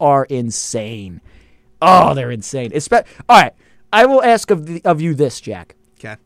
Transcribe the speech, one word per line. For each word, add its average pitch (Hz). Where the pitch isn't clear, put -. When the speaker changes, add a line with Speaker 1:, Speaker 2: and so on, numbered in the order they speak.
Speaker 1:
are 139
insane. 110
Oh, 170
they're 123
insane. 120
Espe-, 208
all 214
right, 120
I 226
will 262
ask 233
of 156
the, 170
of 165
you 165
this, 135
Jack. 90
Speaker 2:
Okay. 107